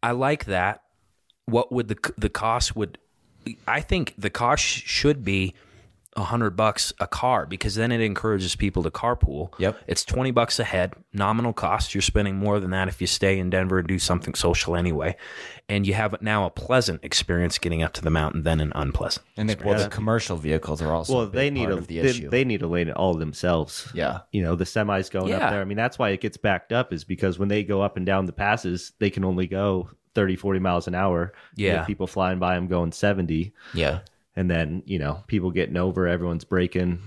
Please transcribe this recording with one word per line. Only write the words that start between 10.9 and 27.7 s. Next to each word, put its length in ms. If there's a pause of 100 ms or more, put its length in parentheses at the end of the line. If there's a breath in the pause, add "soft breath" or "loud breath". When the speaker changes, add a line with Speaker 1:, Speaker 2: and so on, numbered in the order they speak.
Speaker 1:
nominal 400
cost. 420
You're 60
spending 360
more 220
than 120
that 180
if 140
you 40
stay 320
in 120
Denver 300
and 60
do 120
something 360
social 420
anyway. 380 (540 loud breath)
And 180
you 60
have 300
now 240
a 40
pleasant 540
experience 540
getting 240
up 120
to 80
the 60
mountain 360
than 160
an 140
unpleasant 520 (100)
Speaker 2:
And 140
the, 60
well, 180
Speaker 1:
experience. 100
Speaker 2:
the 60
commercial 480
vehicles 420
are 100
also 260
Speaker 3:
Well, 80
Speaker 2:
a 20
big 80
Speaker 3:
they 160
need 160
Speaker 2:
part 80
Speaker 3:
a, 20
Speaker 2:
of 100
the 140
Speaker 3:
they, 80
Speaker 2:
issue. 220
Speaker 3:
they 140
need 180
a 40
lane 260
all 200
themselves. 800
Speaker 2:
Yeah. 280 (120)
Speaker 3:
You 100
know, 140
the 80
semis 460
going 180
Speaker 1:
Yeah. 160
Speaker 3:
up 60
there. 100
I 40
mean, 120
that's 220
why 120
it 120
gets 160
backed 340
up, 220
is 100
because 340
when 100
they 140
go 200